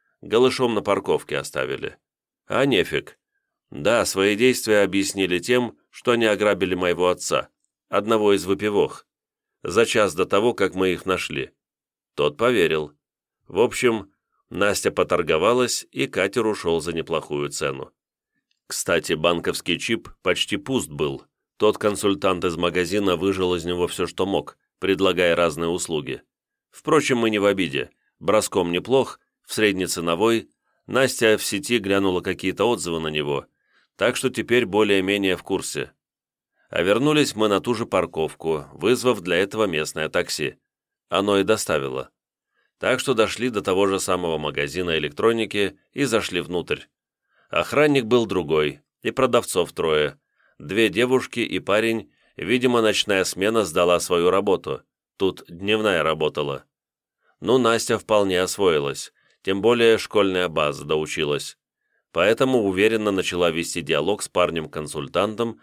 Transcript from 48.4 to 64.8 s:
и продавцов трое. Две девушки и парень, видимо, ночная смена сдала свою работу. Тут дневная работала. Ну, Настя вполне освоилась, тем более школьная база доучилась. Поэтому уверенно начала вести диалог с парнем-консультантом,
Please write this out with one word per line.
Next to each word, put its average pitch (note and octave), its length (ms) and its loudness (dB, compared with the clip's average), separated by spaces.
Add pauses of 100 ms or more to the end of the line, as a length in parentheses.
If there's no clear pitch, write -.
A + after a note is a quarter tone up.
и A2+ 100 -6
продавцов A#2 600 0
трое. D2+ 480 -2 (400)
Две G2 300 0
девушки B2 500 0
и F#2 200 -4
парень, A2 520 0 (240)
видимо, A#2+ 460 0
ночная G2+ 420 2
смена G#2 400 0
сдала F2 360 2
свою F2 300 2
работу. F#2 540 0 (320)
Тут - 320 -2
дневная G2 560 0
работала. D2+ 640 -2 (760)
Ну, A#2+ 180 2
Настя A#2 400 2
вполне G2 440 2
освоилась, D#2+ 720 -2 (280)
тем G2 200 -2
более A2+ 360 4
школьная F#2 520 0
база D2+ 340 -2
доучилась. D2+ 760 -4 (540)
Поэтому A#2 520 2
уверенно G#2 480 2
начала F2 400 0
вести E2 300 -6
диалог D#2+ 420 -2
с - 60 -10
парнем-консультантом, E2 1300 -4